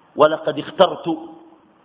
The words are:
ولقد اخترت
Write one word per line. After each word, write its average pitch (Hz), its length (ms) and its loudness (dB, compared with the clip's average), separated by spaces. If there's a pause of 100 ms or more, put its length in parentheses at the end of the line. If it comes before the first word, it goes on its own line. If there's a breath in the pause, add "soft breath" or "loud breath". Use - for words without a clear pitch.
(160)
ولقد 151 420 2
اخترت 160 600 0 (680)